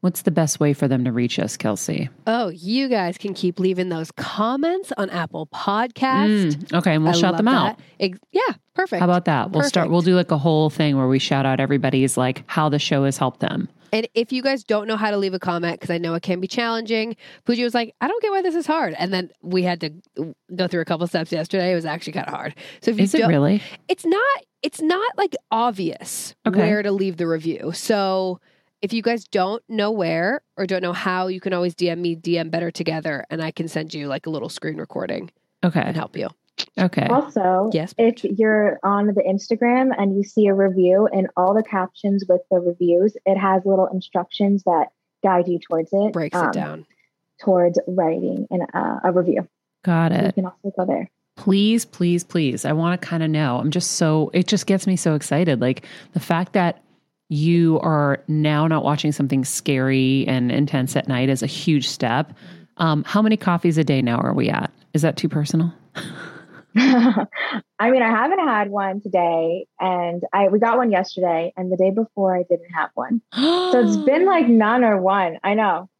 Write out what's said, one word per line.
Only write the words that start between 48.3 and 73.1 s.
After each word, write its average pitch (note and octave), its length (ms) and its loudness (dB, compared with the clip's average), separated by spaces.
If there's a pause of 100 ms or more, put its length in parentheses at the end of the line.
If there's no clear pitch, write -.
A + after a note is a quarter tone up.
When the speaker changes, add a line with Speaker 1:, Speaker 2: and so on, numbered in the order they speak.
Speaker 3:
an, F3+ 100 -2 (120)
uh, - 300 -4
a F#3 80 2
review. F3 340 2 (380)
Speaker 1:
Got E3 300 2
Speaker 3:
So F#3 80 2
you - 60 2
Speaker 1:
it. F#3+ 80 -2
Speaker 3:
can F#3 100 0
also F#3+ 320 -10
go F#3 80 0
there. - 240 -4 (260)
Speaker 1:
Please, G#3 480 2
please, F3 400 -2
please. C#3 400 -2
I C#3 80 -2
wanna E3+ 280 0
kinda D#3+ 280 -4
know. D3+ 300 0
I'm C3+ 140 -2
just F3 220 -2
so, D#3 400 2
it F3+ 140 2
just - 180 0
gets F#3+ 220 0
me F#3 80 2
so E3 200 0
excited. D3 440 0
Like, B2+ 260 0 (280)
the - 80 -2
fact F3 320 -2
that F3 280 0 (460)
you D#3+ 540 4
are D3 480 2
now D3+ 360 2
not D#3+ 200 0
watching D3 260 0
something C3+ 320 0
scary C3 840 0
and B2 260 0
intense C3 420 0
at C#3 140 -2
night C3 180 0
is C3+ 160 0
a - 40 -2
huge C#3+ 420 0
step. B2+ 420 -2 (460)
Um, D3+ 280 0
how G#3 160 2
many A3 140 4
coffees E3+ 420 2
a D#3+ 60 4
day C3+ 180 2
now A#2+ 180 0
are - 140 0
we B2 160 2
at? - 220 -2 (220)
Is D3 80 2
that D#3 160 0
too E3+ 100 -2
personal? D#3+ 500 0
<laughs> - 60 -20 (720)
Speaker 3:
<laughs> - 240 -10
I A#3+ 1120 2
mean, B3+ 120 4
I A3+ 80 2
haven't D4+ 360 0
had G#3+ 240 0
one G3 300 -4
today, E3+ 640 0 (140)
and F3 420 -2 (120)
I, G3 160 4
we G3+ 100 2
got A#3 180 2
one A#3+ 140 2
yesterday, F3+ 640 0
and F#3 160 -4
the F3+ 60 -2
day F#3 120 4
before G3 460 0
I F3+ 80 0
didn't F3 320 -2
have D#3+ 200 -2
one. E3+ 260 -2 (120)